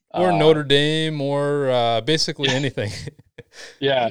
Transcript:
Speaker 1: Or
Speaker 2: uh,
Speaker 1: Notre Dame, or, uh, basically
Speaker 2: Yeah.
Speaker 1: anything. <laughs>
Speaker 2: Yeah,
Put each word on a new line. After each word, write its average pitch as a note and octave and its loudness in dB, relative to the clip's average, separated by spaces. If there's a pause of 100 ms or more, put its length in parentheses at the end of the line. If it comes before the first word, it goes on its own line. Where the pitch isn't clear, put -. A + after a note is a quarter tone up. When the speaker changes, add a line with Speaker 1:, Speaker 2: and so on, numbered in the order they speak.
(140)
Speaker 1:
Or F3+ 2
Speaker 2:
uh, D#3+ 2
Speaker 1:
Notre D#3 4
Dame, D3+ 0
or, C#3+ -2
uh, A#2 2
basically D3 -2
Speaker 2:
Yeah. B2+ 0
Speaker 1:
anything. B2+ -4 (500)
<laughs> - -20
Speaker 2:
Yeah, C3 0